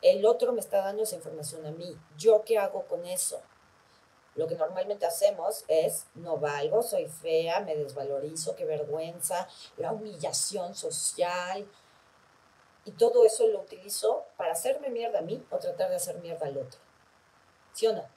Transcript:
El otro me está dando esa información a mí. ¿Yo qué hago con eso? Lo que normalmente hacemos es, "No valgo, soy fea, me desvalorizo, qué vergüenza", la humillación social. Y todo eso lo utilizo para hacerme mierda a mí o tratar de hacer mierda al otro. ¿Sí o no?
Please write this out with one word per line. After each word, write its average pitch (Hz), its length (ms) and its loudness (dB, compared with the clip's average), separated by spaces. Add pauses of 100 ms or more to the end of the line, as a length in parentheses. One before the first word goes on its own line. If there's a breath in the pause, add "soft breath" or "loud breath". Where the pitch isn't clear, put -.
El 196 240 6
otro 240 280 6
me 226 60 0
está 196 220 0
dando 202 220 -2
esa 208 120 -4
información 160 500 -10
a 151 60 -8
mí. 170 280 -10 (180)
¿Yo 214 260 8
qué 226 140 2
hago 196 300 -2
con 175 180 -6
eso? 180 360 -4 (960 soft breath)
Lo 160 120 -2
que 170 80 -4
normalmente 196 500 -4
hacemos 196 640 0
es, 160 380 2 (100)
"No 170 220 -4
valgo, 147 440 0
soy 190 260 -2
fea, 165 540 0
me 165 140 -4
desvalorizo, 143 800 -4
qué 170 100 -6
vergüenza", 156 840 -4 (300 loud breath)
la - 140 -4
humillación 196 840 -4
social. 180 920 -2 (1160 soft breath)
Y 208 60 -14
todo 262 340 6
eso 214 220 6
lo 208 120 2
utilizo 202 680 -2 (120)
para 165 160 0
hacerme 277 360 -2
mierda 233 300 -2
a - 20 -4
mí 196 300 -6
o - 80 -2
tratar 185 300 -2
de 180 80 0
hacer 175 220 -6
mierda 165 280 -8
al 139 100 -6
otro. - 220 -10 (920)
¿Sí - 120 0
o 220 80 6
no? - 60 -2 (180)